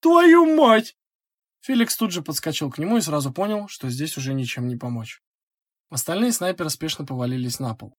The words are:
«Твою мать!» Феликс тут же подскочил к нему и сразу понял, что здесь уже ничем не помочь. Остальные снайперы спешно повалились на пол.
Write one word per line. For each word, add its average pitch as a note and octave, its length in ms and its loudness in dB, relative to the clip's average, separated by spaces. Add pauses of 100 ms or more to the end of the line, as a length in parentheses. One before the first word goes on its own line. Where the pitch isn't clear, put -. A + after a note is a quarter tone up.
«Твою E4+ 520 8
мать!» A#3 440 4 (640)
Феликс A#3 340 0
тут A3 160 -4
же E3+ 100 -6
подскочил D3+ 480 -6
к - 80 -12
нему F#3 200 -2
и A3+ 40 0
сразу D3 300 -4
понял, G3+ 380 -4
что - 200 -10
здесь C#3 280 -8
уже C3+ 160 -6
ничем B2 340 -6
не B2 80 -6
помочь. A#2+ 460 -10 (680)
Остальные G3 440 -2
снайперы F3+ 360 -4
спешно D3+ 360 -8
повалились B2 540 -6
на A#2+ 140 -6
пол. G#2 240 -16